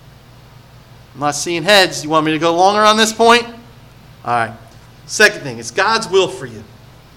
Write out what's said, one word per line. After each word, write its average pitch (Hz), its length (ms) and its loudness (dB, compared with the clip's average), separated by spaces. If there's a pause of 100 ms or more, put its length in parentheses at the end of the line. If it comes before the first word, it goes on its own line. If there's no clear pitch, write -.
(1160)
I'm 120 60 -16
not 143 160 -4
seeing 170 260 -6
heads. 175 400 2
You 151 80 -8
want 156 160 2
me 156 60 0
to 156 80 -2
go 170 120 0
longer 190 280 2
on 214 160 4
this 220 160 0
point? 233 340 4 (800)
All 120 100 -4
right. 113 180 -2 (540)
Second 202 360 0
thing, 120 180 -12
it's 113 100 -14
God's 208 380 -2
will 185 180 2
for 143 200 -12
you. 110 180 -16 (520)